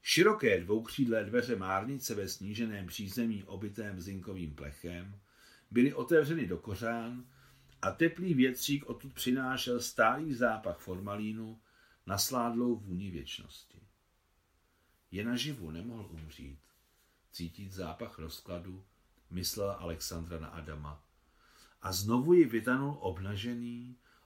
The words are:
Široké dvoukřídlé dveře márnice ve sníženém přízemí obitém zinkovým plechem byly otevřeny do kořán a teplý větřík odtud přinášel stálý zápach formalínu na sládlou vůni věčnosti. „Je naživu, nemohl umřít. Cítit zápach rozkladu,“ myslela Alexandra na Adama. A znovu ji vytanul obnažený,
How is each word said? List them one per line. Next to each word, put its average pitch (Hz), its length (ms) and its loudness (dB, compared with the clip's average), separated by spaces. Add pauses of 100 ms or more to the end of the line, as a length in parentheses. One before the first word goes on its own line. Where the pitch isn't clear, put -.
Široké 151 580 6
dvoukřídlé 110 640 2
dveře 120 320 0
márnice 101 580 -2
ve 101 140 -2
sníženém 104 580 -6
přízemí 104 580 -2
obitém 101 560 -8
zinkovým 92 540 -8
plechem 85 680 -10 (500)
byly 123 240 6
otevřeny 139 520 4
do 87 120 -2
kořán 117 680 -6 (560)
a 95 80 2
teplý 165 440 2
větřík 131 560 4
odtud 131 240 -10
přinášel 127 680 0
stálý 131 540 4
zápach 110 440 2
formalínu 107 840 -6 (460)
na 98 120 0
sládlou 120 580 2
vůni 98 340 -6
věčnosti. - 720 -12 (1300)
„Je 98 140 -4
naživu, 120 460 -4
nemohl 104 400 -8
umřít. 73 500 -14 (720)
Cítit 95 400 -8
zápach 90 460 -8
rozkladu,“ 87 680 -10 (460)
myslela 98 440 -2
Alexandra 85 680 -6
na 78 80 -10
Adama. 76 560 -10 (800)
A 95 100 -4
znovu 117 400 4
ji 180 120 12
vytanul 127 560 2
obnažený, 120 1000 -6 (280)